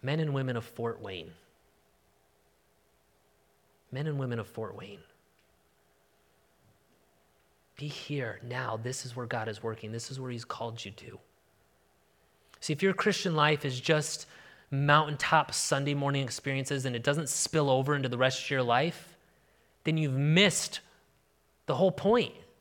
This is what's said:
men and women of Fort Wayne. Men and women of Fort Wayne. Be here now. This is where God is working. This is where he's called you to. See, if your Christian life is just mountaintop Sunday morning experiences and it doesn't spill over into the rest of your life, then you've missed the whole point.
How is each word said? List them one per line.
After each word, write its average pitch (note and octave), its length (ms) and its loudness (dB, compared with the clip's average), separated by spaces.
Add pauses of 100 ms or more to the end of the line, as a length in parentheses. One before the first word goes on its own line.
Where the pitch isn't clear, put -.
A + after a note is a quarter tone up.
men C#3+ 160 0
and D3+ 120 0
women C3 240 0
of A#2 80 -2
Fort A#2 380 -6
Wayne. F2+ 320 -10 (2500)
Men C3+ 140 -4
and D3 140 -2
women B2 180 -2
of G#2+ 100 -6
Fort G#2 280 -8
Wayne. - 260 -14 (2750)
Be D3 100 -6
here C#3+ 560 -6
now. B2 340 -6
This B2 280 -6
is A#2+ 100 -12
where B2 100 -6
God A#2 220 -4
is G#2+ 140 -8
working. A2 300 -6
This A2+ 180 -8
is C3+ 100 -10
where C3 120 -8
he's A#2+ 140 -8
called A2+ 380 -8
you G2+ 80 -10
to. - 280 -18 (1400)
See, - 140 -4
if C#3+ 80 -4
your F#3+ 120 2
Christian F#3 420 0
life D3+ 300 4
is B2+ 140 -4
just D3+ 460 0 (460)
mountaintop D3 840 4
Sunday C#3+ 400 0
morning C#3 300 2
experiences C3+ 640 -4
and B2+ 100 -2
it A#2 80 -4
doesn't C#3+ 260 2
spill - 400 2
over C3+ 260 4
into C3+ 140 0
the B2 80 -2
rest C3 260 2
of - 60 -8
your C3+ 140 2
life, B2+ 520 0 (680)
then D#3+ 140 2
you've D3 160 2
missed D#3 680 4 (880)
the C#3+ 80 2
whole F3+ 160 4
point. G#3 420 2 (280)